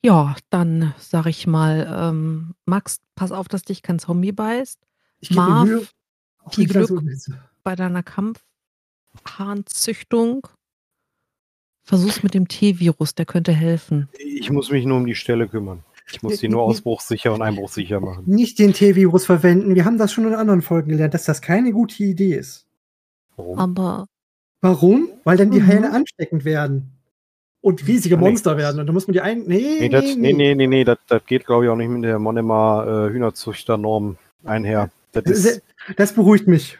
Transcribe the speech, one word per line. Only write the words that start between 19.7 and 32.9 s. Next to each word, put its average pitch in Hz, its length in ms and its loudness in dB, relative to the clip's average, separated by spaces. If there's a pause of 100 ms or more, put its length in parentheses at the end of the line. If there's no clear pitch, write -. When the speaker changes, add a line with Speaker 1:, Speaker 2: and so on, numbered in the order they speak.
Speaker 2:
Wir 175 100 4
haben 226 140 2
das 214 120 0
schon 226 160 -2
in 220 60 0
anderen 214 300 2
Folgen 165 260 -2
gelernt, 156 240 0
dass 170 120 -4
das 151 180 -2
keine 226 280 0
gute 208 320 -2
Idee 190 320 0
ist. - 300 -12 (680)
Speaker 3:
Warum? 90 240 -10
Speaker 1:
Aber 185 480 -4 (560)
Speaker 2:
Warum? 185 460 4 (140)
Weil 180 140 4
dann 202 140 6
die 254 80 6
Speaker 1:
Mhm. 208 60 4
Speaker 2:
Hähne 202 260 6
ansteckend 165 540 -4
werden. 147 460 -2 (680)
Und 180 260 0
riesige 190 280 2
Speaker 3:
Ah, 160 40 2
nee. 175 60 4
Speaker 2:
Monster 190 320 2
werden. 147 220 -2
Und 147 80 -4
da 160 60 0
muss 185 140 -2
man 196 60 -2
die 180 80 2
ein-, 226 220 -4
nee, 233 360 0
Speaker 3:
Nee, - 100 0
das, 269 140 4
Speaker 2:
nee, 277 120 -2
Speaker 3:
nee, 233 180 2
Speaker 2:
nee. - 0 -
Speaker 3:
nee, 143 220 2
nee, 135 120 2
nee, 131 160 2
das, 120 140 2 (100)
das 113 180 0
geht, 127 220 -2
glaub 120 160 2
ich, 120 60 2
auch 113 60 0
nicht 117 140 -4
mit 120 140 -4
der 113 160 -2
Monomer, 110 880 0